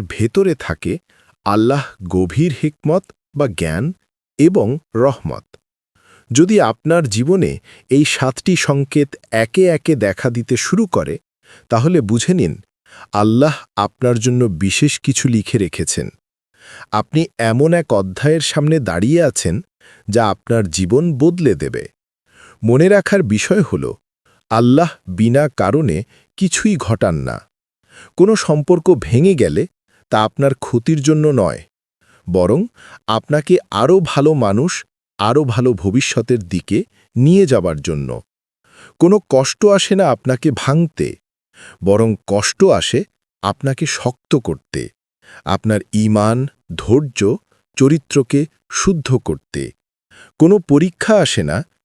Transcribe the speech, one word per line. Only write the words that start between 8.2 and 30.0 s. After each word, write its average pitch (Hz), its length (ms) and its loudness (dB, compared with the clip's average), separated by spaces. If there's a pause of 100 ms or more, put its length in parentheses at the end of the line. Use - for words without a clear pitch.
সংকেত 143 600 -2 (160)
একে 113 340 0
একে 165 300 0
দেখা 104 340 -2
দিতে 117 280 -2
শুরু 214 280 -2
করে, 80 320 -4 (520)
তাহলে 143 320 2
বুঝে 113 320 0
নিন 101 280 -2 (500)
আল্লাহ 113 440 2 (200)
আপনার 120 440 -2
জন্য 123 260 0
বিশেষ 98 540 -2
কিছু - 280 -2
লিখে 117 300 0
রেখেছেন। 82 520 -4 (800)
আপনি 127 340 -2 (120)
এমন 123 360 2
এক 165 200 -2
অধ্যায়ের 110 480 0
সামনে 151 380 0
দাঁড়িয়ে 113 440 0
আছেন 113 380 -2 (480)
যা 110 200 0
আপনার 113 380 -2
জীবন 101 460 0
বদলে 151 420 0
দেবে। 67 320 -8 (760)
মনে 131 260 2
রাখার 202 340 2
বিষয় 107 380 0
হল, 69 320 -4 (560)
আল্লাহ 123 400 4 (180)
বিনা 117 420 0
কারণে 101 540 -2 (340)
কিছুই 196 400 -2
ঘটান 107 380 -2
না। 64 340 -8 (680)
কোনো 208 180 4
সম্পর্ক 165 580 0
ভেঙে 135 420 2
গেলে 104 320 0 (420)